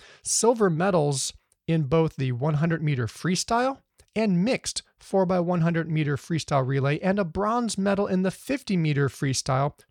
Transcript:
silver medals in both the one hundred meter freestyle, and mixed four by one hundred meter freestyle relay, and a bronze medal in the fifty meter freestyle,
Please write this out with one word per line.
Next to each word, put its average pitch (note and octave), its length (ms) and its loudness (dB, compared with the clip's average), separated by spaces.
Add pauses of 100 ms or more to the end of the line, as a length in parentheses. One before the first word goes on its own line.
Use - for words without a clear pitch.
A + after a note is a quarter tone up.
(220)
silver A3+ 460 2
medals D#3 640 0 (340)
in E3 180 2
both D#3+ 320 2
the C3 160 -2
one D3 220 -2
hundred E3 280 0
meter C3+ 240 0
freestyle, A#3 720 -2 (380)
and G3 280 2
mixed - 380 -2 (160)
four F#3+ 280 0
by F#3 140 0
one F3 200 0
hundred E3 300 0
meter D3 260 0
freestyle C#3+ 500 -2
relay, C#3 340 0
and F#3+ 180 0
a G3+ 60 0
bronze G#3 520 -2
medal G3 300 0
in F#3 160 0
the F#3 80 0
fifty - 460 -4
meter D3 320 2
freestyle, C3+ 720 -2 (120)